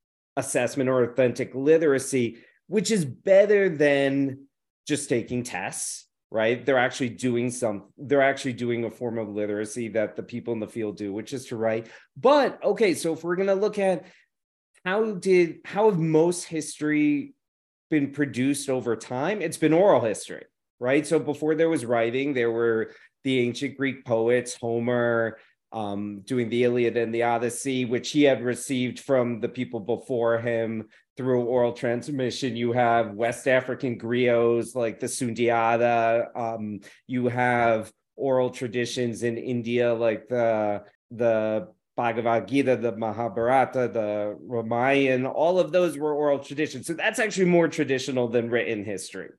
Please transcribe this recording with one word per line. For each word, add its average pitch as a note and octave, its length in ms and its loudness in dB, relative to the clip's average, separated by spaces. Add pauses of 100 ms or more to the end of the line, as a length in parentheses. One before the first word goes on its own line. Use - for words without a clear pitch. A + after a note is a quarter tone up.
(360)
assessment C3 520 -2
or B2+ 140 4
authentic A#2+ 500 0
literacy, C3+ 840 2 (320)
which G3 240 0
is F#3+ 120 2
better G3 640 4
than C#3 800 2 (400)
just - 220 -4
taking A#2+ 340 0
tests, - 640 -8 (240)
right? A#2 340 0
They're C3 140 4
actually B2+ 300 0
doing A#2+ 420 -2
some, G#2+ 380 -4 (100)
they're C#3 240 2
actually C3+ 300 0
doing A#2 320 -2
a G#2+ 80 -4
form A#2 260 -6
of G#2+ 100 -6
literacy G#2+ 600 -4
that G#2+ 260 -2
the G#2+ 80 -10
people A#2+ 300 -8
in A2 80 -4
the G#2+ 80 -6
field G#2 280 -8
do, G2+ 160 -6
which A2 200 -8
is B2+ 140 -10
to A#2+ 100 -10
write. A2 320 -2 (280)
But, B3 460 2
okay, G3 320 2
so E3 180 -2
if D#3+ 120 -8
we're F3 100 -2
gonna G3 220 2
look G3+ 240 -2
at F#3+ 260 0 (800)
how G#3+ 300 0
did, F3+ 500 4
how G#3+ 260 4
have F3+ 80 0
most E3 460 4
history D3+ 920 0 (560)
been C#3 220 2
produced C#3 560 -2
over A#2+ 260 0
time? D3 480 -4
It's C3 140 -6
been D#3 160 4
oral E3+ 280 6
history, G2+ 440 -4 (360)
right? C#3 260 2
So D#3+ 120 2
before D3 360 -2
there E3 160 2
was C3+ 160 -2
writing, B2 480 0
there A#2 160 2
were A2+ 420 0 (300)
the C3 180 0
ancient A#2+ 380 -4
Greek C3+ 260 -4
poets, A#2+ 560 0
Homer, A#2 800 0 (340)
um, G#2 480 -8
doing A#2+ 300 -4
the A#2+ 140 2
Iliad A#2+ 320 2
and A2+ 180 0
the A#2 80 0
Odyssey, A#2+ 640 -2
which A#2 260 -4
he D3 120 2
had C3 220 4
received B2 560 -4
from A#2+ 400 0
the A#2 80 -4
people B2 320 -8
before A#2 580 -2
him A2+ 500 -4 (280)
through B2+ 280 0
oral A#2+ 280 2
transmission. A#2+ 800 -4
You A#2 180 -2
have A#2 420 2
West A#2 340 -2
African B2+ 500 0
griots A#2 760 2
like A2+ 240 -4
the B2+ 60 -6
Sundiata. A#2 1300 0
Um, A2 440 -8 (260)
you B2+ 220 -2
have A#2 640 2 (260)
oral B2+ 340 0
traditions A#2+ 720 -4
in A#2 160 -2
India A#2+ 560 0
like A2+ 340 -2
the, G#2+ 560 0 (260)
the A2 580 0 (280)
Bhagavad A#2 500 0
Gita, C3 300 2
the A2+ 200 -2
Mahabharata, A#2 960 0
the G#2 480 -2
Ramayana. B2+ 920 0
All F3 280 2
of D#3 140 0
those E3+ 260 2
were D3+ 160 -2
oral C#3+ 240 2
traditions. C#3 480 -6
So E3 80 -6
that's G3+ 240 -2
actually F#3+ 280 0
more E3+ 220 4
traditional B2+ 600 -2
than A#2 220 0
written A2 340 -2
history, G2 540 -10